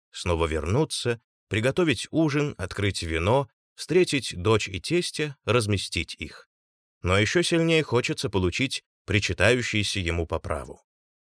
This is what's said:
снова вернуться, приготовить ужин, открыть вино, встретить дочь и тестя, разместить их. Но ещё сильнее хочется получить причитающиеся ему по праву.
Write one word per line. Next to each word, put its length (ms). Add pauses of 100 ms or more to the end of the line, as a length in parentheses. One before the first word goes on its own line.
(120)
снова 340
вернуться, 760 (280)
приготовить 640
ужин, 460
открыть 460
вино, 460 (260)
встретить 600
дочь 320
и 120
тестя, 560 (100)
разместить 720
их. 320 (540)
Но 160
ещё 260
сильнее 400
хочется 460
получить 540 (220)
причитающиеся 920
ему 260
по 140
праву. 420 (540)